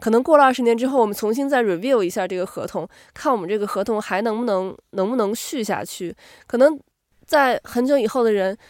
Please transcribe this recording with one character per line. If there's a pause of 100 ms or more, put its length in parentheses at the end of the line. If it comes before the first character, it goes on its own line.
可
能
过
了
二
十
年
之
后，
我
们
重
新
再
review
一
下
这
个
合
同， (240)
看
我
们
这
个
合
同
还
能
不
能， (140)
能
不
能
续
下
去。 (360)
可
能 (480)
在
很
久
以
后
的
人 (120)